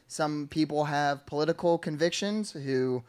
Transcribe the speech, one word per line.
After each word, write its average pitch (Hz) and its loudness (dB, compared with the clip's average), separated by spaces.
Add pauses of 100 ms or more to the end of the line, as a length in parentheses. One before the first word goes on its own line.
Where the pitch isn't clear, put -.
Some 151 -2
people 151 0
have 143 0
political 165 2
convictions 175 0
who, 131 0